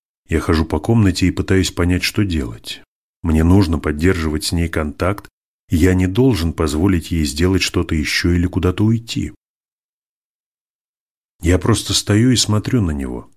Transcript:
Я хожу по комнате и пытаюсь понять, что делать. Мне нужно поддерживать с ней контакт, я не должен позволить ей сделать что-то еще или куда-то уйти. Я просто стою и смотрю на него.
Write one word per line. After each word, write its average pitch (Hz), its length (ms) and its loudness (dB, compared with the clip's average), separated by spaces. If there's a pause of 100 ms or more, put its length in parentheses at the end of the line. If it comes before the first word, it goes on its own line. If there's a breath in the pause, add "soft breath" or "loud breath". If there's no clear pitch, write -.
(300)
Я 82 100 0
хожу 80 260 0
по 80 140 -4
комнате 98 480 2
и 82 40 2
пытаюсь 95 400 0
понять, 90 320 0
что - 200 -2
делать. 73 600 -6 (400)
Мне 80 200 2
нужно 85 360 4
поддерживать 78 640 -2
с - 80 -6
ней 85 180 0
контакт, 82 600 -4 (400)
я 92 240 4
не 92 120 2
должен 92 480 0
позволить 82 580 0
ей 82 140 0
сделать 90 360 0
что-то 82 340 -2
еще 78 360 0
или 87 140 2
куда-то 92 400 -2
уйти. 113 480 -2 (2000)
Я 87 180 2
просто - 340 0
стою 113 380 2
и 120 40 2
смотрю 107 460 0
на 85 100 0
него. 64 460 -8